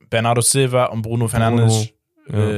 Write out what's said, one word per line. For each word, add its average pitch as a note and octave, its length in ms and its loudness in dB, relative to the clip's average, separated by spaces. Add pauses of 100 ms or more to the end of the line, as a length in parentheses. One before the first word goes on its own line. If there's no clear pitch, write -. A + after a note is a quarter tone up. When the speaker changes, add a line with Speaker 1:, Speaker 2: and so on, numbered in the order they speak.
(120)
Speaker 1:
Bernardo A#2 320 0
Silva B2+ 440 0
und A2+ 160 -6
Bruno A#2 240 -2
Speaker 2:
Bruno, - 20 -4
Speaker 1:
Fernandes, A2+ 600 2 (400)
Speaker 2:
ja. G#2 300 -2